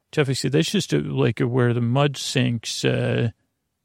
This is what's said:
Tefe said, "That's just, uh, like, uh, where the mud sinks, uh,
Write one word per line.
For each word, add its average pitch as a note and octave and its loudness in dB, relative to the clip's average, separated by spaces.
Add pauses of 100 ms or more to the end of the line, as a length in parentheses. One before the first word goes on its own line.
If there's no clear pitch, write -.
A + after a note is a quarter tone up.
(100)
Tefe C3+ 0
said, C3 -2
"That's D#3 0
just, F3 0
uh, D3 2
like, C#3 0
uh, C3 2
where A#2+ 2
the A#2+ -2
mud C3+ 2
sinks, - -2
uh, A#2+ 0 (520)